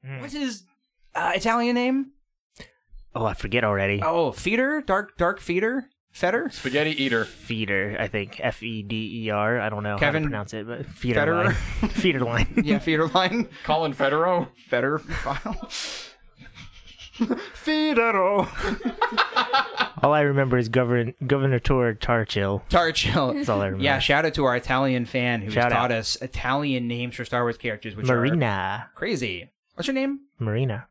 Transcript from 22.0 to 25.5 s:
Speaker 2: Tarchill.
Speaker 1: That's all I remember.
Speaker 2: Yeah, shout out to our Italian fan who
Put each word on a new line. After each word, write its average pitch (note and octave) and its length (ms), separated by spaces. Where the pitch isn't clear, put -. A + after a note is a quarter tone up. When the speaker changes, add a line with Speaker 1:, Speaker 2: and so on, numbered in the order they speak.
Speaker 2:
Tarchill. D#3 680
Speaker 1:
That's C#4 140
all G2+ 120
I G2+ 60
remember. F#2+ 160
Speaker 2:
Yeah, C3+ 160
shout D3 260
out D3+ 80
to D3 120
our B2 100
Italian B2+ 500
fan B2 360
who G#2+ 100